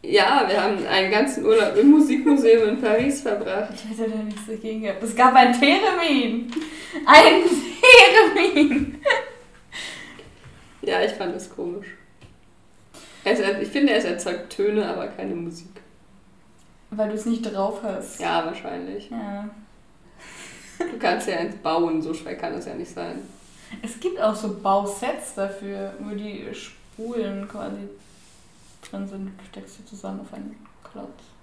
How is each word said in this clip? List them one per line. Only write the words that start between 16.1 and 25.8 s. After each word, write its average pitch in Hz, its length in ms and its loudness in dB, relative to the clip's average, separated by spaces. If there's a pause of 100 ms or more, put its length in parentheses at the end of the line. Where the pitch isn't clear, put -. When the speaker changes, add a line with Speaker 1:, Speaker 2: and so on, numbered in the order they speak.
Speaker 2:
Weil 214 200 -4
du 214 60 -6
es 220 120 -6
nicht 226 160 -2
drauf 196 400 -6
hast. - 360 -10
Speaker 1:
Ja, 170 260 -2
wahrscheinlich. 185 640 -12
Speaker 2:
Ja. 208 360 -10 (1300)
Speaker 1:
Du 262 180 -8
kannst 214 300 -4
ja 185 80 -4
eins 170 220 -6
bauen, 160 440 -2
so 160 120 -8
schwer - 240 -12
kann 170 160 -8
es 175 120 -12
ja - 80 -14
nicht - 200 -12
sein. 170 220 -12 (680)
Speaker 2:
Es - 180 -14
gibt 359 220 -6
auch 214 120 2
so 202 300 -8
Bausets 202 720 -4
dafür, 196 640 -8